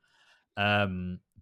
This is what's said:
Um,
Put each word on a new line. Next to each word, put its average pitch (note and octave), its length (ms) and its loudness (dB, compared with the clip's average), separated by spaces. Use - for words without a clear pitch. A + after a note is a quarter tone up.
Um, G2 640 0